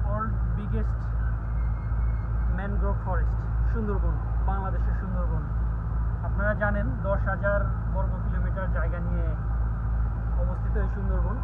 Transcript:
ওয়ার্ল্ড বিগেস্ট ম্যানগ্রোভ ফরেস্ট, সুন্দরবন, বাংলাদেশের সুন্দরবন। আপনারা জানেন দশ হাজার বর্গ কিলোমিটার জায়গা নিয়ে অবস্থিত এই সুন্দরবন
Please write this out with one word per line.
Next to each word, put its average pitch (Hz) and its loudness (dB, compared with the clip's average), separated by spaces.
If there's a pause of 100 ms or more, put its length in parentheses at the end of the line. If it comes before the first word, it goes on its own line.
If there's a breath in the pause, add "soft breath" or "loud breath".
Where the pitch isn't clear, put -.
ওয়ার্ল্ড - -2 (240)
বিগেস্ট 208 0 (1600)
ম্যানগ্রোভ 196 0 (100)
ফরেস্ট, 180 2 (340)
সুন্দরবন, 208 0 (340)
বাংলাদেশের 190 0
সুন্দরবন। 175 0 (840)
আপনারা 202 2 (100)
জানেন 202 2 (200)
দশ 196 2 (100)
হাজার 151 2 (340)
বর্গ 160 0 (120)
কিলোমিটার - 0 (100)
জায়গা 160 0
নিয়ে 165 2 (1160)
অবস্থিত - 0 (100)
এই 190 0
সুন্দরবন - 0